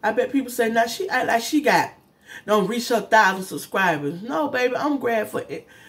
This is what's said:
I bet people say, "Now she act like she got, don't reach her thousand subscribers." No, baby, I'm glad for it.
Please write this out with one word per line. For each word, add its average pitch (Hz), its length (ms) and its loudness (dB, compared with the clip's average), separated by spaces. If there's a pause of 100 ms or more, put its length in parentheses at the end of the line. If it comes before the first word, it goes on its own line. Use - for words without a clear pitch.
I 214 100 0
bet 247 180 0
people 269 220 -2
say, 233 160 0
"Now 226 160 2
she 370 240 -6
act - 180 -2
like 226 160 0
she 294 200 0
got, 190 320 2 (520)
don't 208 200 4
reach 233 220 -4
her 226 120 2
thousand 190 440 4
subscribers." 170 800 -2
No, 285 260 -4
baby, 247 280 0
I'm 285 220 -2
glad 226 320 -2
for - 100 -6
it. - 260 -10 (220)